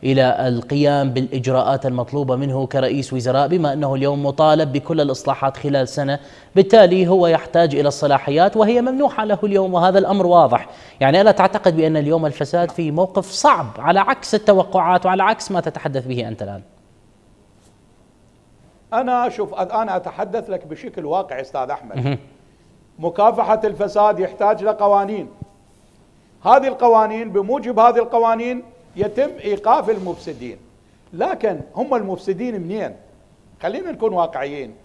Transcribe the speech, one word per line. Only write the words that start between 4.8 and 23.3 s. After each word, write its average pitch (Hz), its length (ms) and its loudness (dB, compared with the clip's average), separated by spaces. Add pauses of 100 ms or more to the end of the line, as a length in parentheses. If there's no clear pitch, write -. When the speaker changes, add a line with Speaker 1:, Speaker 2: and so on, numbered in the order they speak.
Speaker 1:
الإصلاحات 135 560 -2
خلال 139 300 -2
سنة، 143 320 -4 (360)
بالتالي 190 520 6
هو 180 200 4
يحتاج 165 480 2
إلى 143 120 2
الصلاحيات 143 720 2
وهي 220 240 4
ممنوحة 262 440 -2
له 208 180 0
اليوم، 196 300 0
وهذا 180 260 4
الأمر 190 280 0
واضح؟ 156 400 6 (320)
يعني 143 220 4
ألا 214 100 8
تعتقد 190 460 2
بأن 160 200 2
اليوم 156 280 0
الفساد 170 460 -2
في 160 200 -4
موقف 185 340 0
صعب 175 420 0 (100)
على 165 220 2
عكس - 360 -2
التوقعات 185 720 2
وعلى 190 180 2
عكس 214 280 -2
ما 180 100 -2
تتحدث 135 440 -6
به 120 220 -6
أنت 110 140 -10
الآن؟ 98 200 -10 (2250)
Speaker 2:
أنا 247 340 0
أشوف، 208 260 -6
أنا 196 420 -2
أتحدث 180 540 -6
لك 185 180 -8
بشكل 156 380 -12
واقعي 156 360 -4
أستاذ 131 280 -8
أحمد. 120 260 -10
Speaker 1:
مهم. 131 220 -4 (840)
Speaker 2:
مكافحة 202 640 0